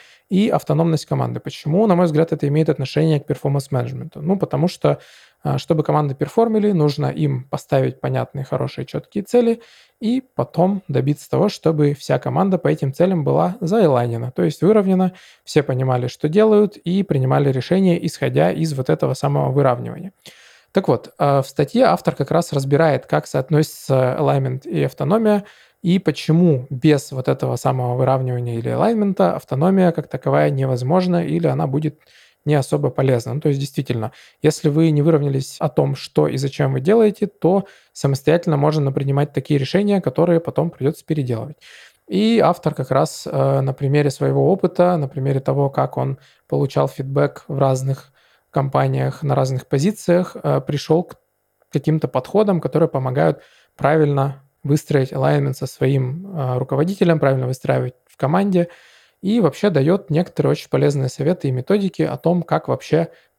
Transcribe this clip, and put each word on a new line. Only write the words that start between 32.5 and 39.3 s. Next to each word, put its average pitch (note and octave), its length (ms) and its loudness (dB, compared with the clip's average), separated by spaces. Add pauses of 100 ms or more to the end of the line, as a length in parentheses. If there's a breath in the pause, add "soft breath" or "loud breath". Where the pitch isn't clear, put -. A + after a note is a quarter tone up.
особо C#3+ 360 0
полезна. B2+ 440 0
Ну, D3 60 -6
то D#3+ 80 0
есть, C#3 120 0
действительно, B2 520 -4 (300 loud breath)
если D3+ 260 2
вы D#3+ 220 4
не D3 120 2
выровнялись C#3+ 580 0
о D#3+ 80 0
том, C#3 280 -2
что D3+ 320 -2
и C3 80 -4
зачем C3+ 360 -2
вы C3 80 -2
делаете, G#3 460 2
то F#3+ 400 0 (260 loud breath)
самостоятельно D3+ 640 0
можно C#3+ 360 0
принимать C#3 400 -2